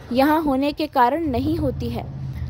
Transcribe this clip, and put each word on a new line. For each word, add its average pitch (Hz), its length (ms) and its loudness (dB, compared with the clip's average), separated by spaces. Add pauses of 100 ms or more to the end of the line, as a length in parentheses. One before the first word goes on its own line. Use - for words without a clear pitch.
(140)
यहाँ 302 300 4
होने 285 300 0
के 302 140 -4
कारण 285 400 2
नहीं 277 300 0
होती 277 320 -2
है, - 300 -8 (300)